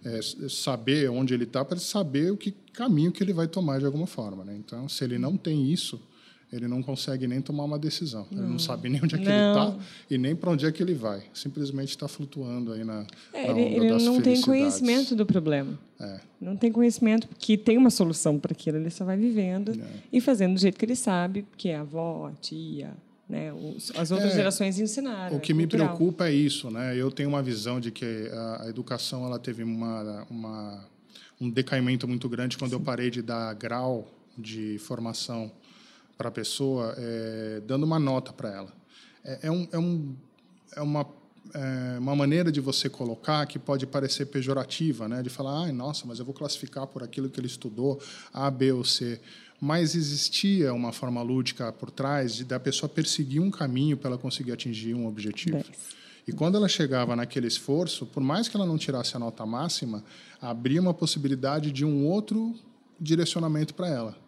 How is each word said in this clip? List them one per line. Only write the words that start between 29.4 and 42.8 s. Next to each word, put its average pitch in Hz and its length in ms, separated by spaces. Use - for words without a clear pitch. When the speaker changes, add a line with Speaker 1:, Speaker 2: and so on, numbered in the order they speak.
Speaker 1:
uma, 113 680
uma, 110 560
um 127 80
decaimento 127 580
muito 123 220
grande 120 280
quando 127 140
eu 127 80
Speaker 2:
Sim. - 60
Speaker 1:
parei 123 260
de 120 100
dar 113 340
grau 120 520
de 110 420
formação 117 720
pra 117 140
pessoa, 123 640
é, 110 720
dando 135 160
uma 160 160
nota 131 340
pra - 160
ela. 98 240
É, 131 220
é 156 40
um, 170 220
é 170 40
um, 160 380
é 147 40
uma, 147 240
é, 127 460
uma 135 160
maneira 151 360
de 143 100
você 131 280